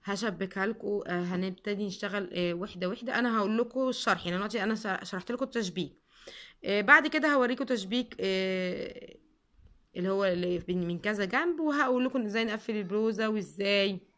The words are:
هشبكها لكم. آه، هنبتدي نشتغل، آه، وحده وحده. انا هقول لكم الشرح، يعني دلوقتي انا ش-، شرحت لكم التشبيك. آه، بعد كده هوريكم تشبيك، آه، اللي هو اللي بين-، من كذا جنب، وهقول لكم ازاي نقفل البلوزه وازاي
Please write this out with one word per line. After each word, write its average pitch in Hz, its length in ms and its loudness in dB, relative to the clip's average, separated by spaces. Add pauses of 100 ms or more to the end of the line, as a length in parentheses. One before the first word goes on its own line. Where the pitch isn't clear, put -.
هشبكها 196 600 -2
لكم. 208 400 -2
آه، 175 160 -2
هنبتدي 185 640 -2
نشتغل، 196 460 -4
آه، 175 220 0
وحده 180 340 -4
وحده. 240 300 -2
انا 233 200 2
هقول 214 200 2
لكم 254 300 0
الشرح، 214 380 0
يعني 175 100 0
دلوقتي 208 260 -2
انا 220 120 0
ش-، 208 360 -4
شرحت 190 220 -6
لكم 247 120 -2
التشبيك. 185 480 -4 (720)
آه، 202 160 2
بعد 285 260 8
كده 311 220 2
هوريكم 254 360 2
تشبيك، 226 560 -2
آه، 190 960 -2 (800)
اللي 180 120 0
هو 196 160 2
اللي 180 340 2
بين-، 180 280 0
من 175 120 -2
كذا 208 260 0
جنب، 311 360 0
وهقول 277 440 2
لكم 262 180 0
ازاي 214 220 0
نقفل 220 320 -4
البلوزه 214 520 0
وازاي 196 720 0 (180)